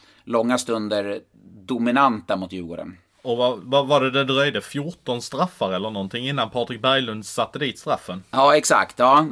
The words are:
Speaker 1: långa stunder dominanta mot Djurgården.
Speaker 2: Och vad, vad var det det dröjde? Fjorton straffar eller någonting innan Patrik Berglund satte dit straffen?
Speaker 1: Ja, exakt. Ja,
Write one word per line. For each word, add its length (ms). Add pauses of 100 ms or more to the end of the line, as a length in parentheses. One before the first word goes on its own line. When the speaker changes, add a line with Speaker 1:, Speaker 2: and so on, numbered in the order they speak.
(240)
Speaker 1:
långa 340
stunder 640 (460)
dominanta 720
mot 160
Djurgården. 460 (240)
Speaker 2:
Och 140
vad, 260
vad 240
var 140
det 100
det 140
dröjde? 360
Fjorton 600
straffar 500
eller 180
någonting 380
innan 220
Patrik 320
Berglund 440
satte 320
dit 200
straffen? 520
Speaker 1:
Ja, 260
exakt. 420
Ja, 340